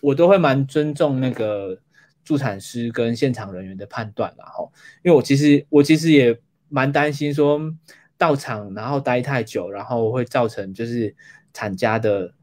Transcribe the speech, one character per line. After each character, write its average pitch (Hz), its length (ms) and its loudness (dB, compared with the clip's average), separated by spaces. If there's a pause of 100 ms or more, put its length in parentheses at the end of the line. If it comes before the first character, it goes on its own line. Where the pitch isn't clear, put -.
我 143 120 2
都 170 140 4
会 196 100 8
蛮 139 300 4
尊 151 260 -2
重 143 260 0
那 131 120 0
个 104 480 -6 (440)
助 151 140 -2
产 107 240 -4
师 117 300 -6
跟 117 240 -2
现 131 180 0
场 107 180 -8
人 95 140 -12
员 95 100 -14
的 98 120 -14
判 113 240 -10
断 107 260 -6
啦， - 160 -20
吼。 - 180 -10 (320)
因 180 80 4
为 156 60 8
我 123 40 4
其 - 140 0
实， 143 340 4
我 147 120 6
其 156 160 4
实 160 140 2
也 123 280 6 (300)
蛮 139 220 0
担 147 200 2
心 147 220 -4
说 147 260 2 (580)
到 160 180 2
场 107 380 -10
然 110 160 -10
后 143 100 -2
待 123 220 -2
太 131 200 -4
久， 101 300 -8
然 101 140 -12
后 117 260 -2
会 127 140 -2
造 120 220 -2
成 98 260 -10
就 113 120 -8
是 117 300 -4 (380)
产 101 220 -8
家 110 220 0
的 101 460 -2